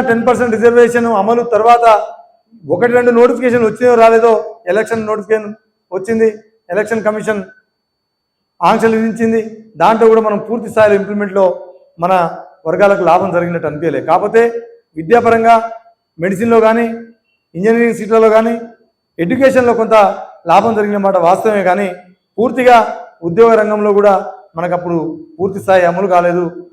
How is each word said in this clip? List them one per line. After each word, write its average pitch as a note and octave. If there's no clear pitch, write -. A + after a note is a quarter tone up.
టెన్ A#3
పర్సెంట్ A#3+
రిజర్వేషన్ A#3
అమలు A#3
తర్వాత A#3
ఒకటి A#3+
రెండు B3
నోటిఫికేషన్ A#3+
వచ్చినాయో A#3+
రాలేదో A3+
ఎలక్షన్ A3
నోటిఫికేషన్ G#3+
వచ్చింది, A3
ఎలక్షన్ G#3+
కమిషన్ G#3+
ఆంక్షలు A3
విధించింది, A3+
దాంట్లో A3
కూడా A3
మనం G#3
పూర్తి A3
స్థాయిలో G#3+
ఇంప్లిమెంట్లో G3+
మన F3+
వర్గాలకు F#3+
లాభం F#3
జరిగినట్టు E3+
అనిపించలే. D3
కాకపోతే G#3+
విద్యాపరంగా A3+
మెడిసిన్లో G3
కానీ A3+
ఇంజనీరింగ్ A3+
సీట్లలో A3
కానీ A3+
ఎడ్యుకేషన్లో B3
కొంత A3
లాభం G#3
జరిగిన G#3
మాట G3
వాస్తవమే, F#3+
కానీ F#3+
పూర్తిగా B3
ఉద్యోగ A3+
రంగంలో G#3+
కూడా G3+
మనకు F3
అప్పుడు F3
పూర్తి G3
స్థాయి F#3
అమలు F#3
కాలేదు, F3